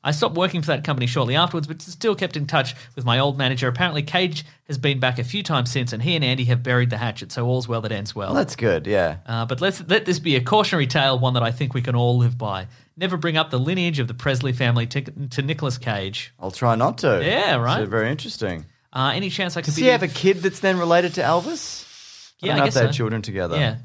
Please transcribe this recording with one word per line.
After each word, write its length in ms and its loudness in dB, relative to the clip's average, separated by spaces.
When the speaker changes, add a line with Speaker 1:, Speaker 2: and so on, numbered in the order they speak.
Speaker 1:
"I 100 0
stopped 240 0
working 260 2
for 60 -2
that 180 0
company 220 0
shortly 280 0
afterwards, 320 0
but 140 -12
still 340 -2
kept 220 -4
in 100 -4
touch 260 2
with 80 -8
my 160 4
old 180 2
manager. 300 0
Apparently, 340 0
Cage 440 -2
has 100 -4
been 240 0
back 180 0
a 60 -2
few 180 -4
times 280 0
since, 200 -2
and 100 -4
he 140 0
and 80 0
Andy 220 0
have 180 2
buried 260 2
the 80 -2
hatchet, 360 -6
so 120 -4
all's 220 0
well 140 -2
that 100 -4
ends 240 -6
well." 140 -6
Speaker 2:
Well, 60 -2
that's 200 0
good, 320 2
yeah. 380 2
Speaker 1:
Uh, 200 -4
but 140 -4
let's 300 -2
let 160 2
this 140 0
be 180 2
a 40 4
cautionary 460 2
tale, 320 2
one 140 2
that 100 2
I 80 2
think 220 -4
we 80 -2
can 160 -2
all 200 4
live 200 2
by. 300 -4
Never 220 -2
bring 180 -2
up 140 2
the 100 0
lineage 400 0
of 80 0
the 60 -8
Presley 400 0
family 340 2
to, 140 -4
to 100 -2
Nicolas 360 -4
Cage. 640 -6
Speaker 2:
I'll 100 -6
try 260 2
not 240 2
to. 220 4
Speaker 1:
Yeah, 360 2
right. 260 0
Speaker 2:
So 40 -2
very 220 0
interesting. 580 -6
Speaker 1:
Uh, 160 0
any 160 -4
chance 280 -4
I 40 -4
could 40 -10
Speaker 2:
Does 100 -2
Speaker 1:
be 60 -2
Speaker 2:
he 60 2
Speaker 1:
the 40 8
Speaker 2:
have 120 2
a 20 0
Speaker 1:
f- 80 -6
Speaker 2:
kid 240 4
that's 240 -2
then 180 2
related 360 4
to 60 -2
Elvis? 600 -2
I 60 -10
Speaker 1:
Yeah, 0 -
Speaker 2:
don't 80 0
Speaker 1:
I 40 2
Speaker 2:
know 80 6
Speaker 1:
guess 80 0
Speaker 2:
if 40 6
they 60 6
had 80 0
Speaker 1:
so. 40 -2
Speaker 2:
children 260 -2
together. 340 -2
Speaker 1:
Yeah, 280 0